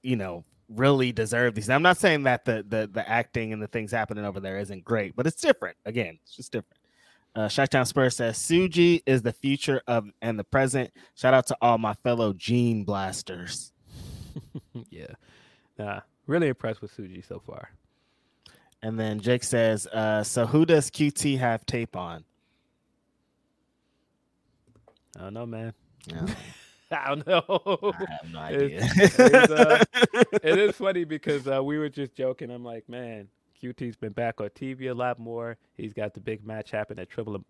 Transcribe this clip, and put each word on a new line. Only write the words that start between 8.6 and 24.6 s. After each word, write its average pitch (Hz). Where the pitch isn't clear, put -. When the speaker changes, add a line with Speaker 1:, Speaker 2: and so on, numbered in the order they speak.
Speaker 1:
is 131
the 113
future 139
of 113
and 113
the 98
present. 135
Shout 127
out 127
to -
all 117
my 107
fellow 117
Gene 117
Blasters." 92
Speaker 2:
<laughs> -
Yeah. -
Nah, 101
really 160
impressed 110
with -
Suji 92
so -
far. -
Speaker 1:
And 110
then 107
Jake 120
says, 113
uh, 107
"So 120
who 151
does 160
Q 147
T 143
have 120
tape 117
on?" 85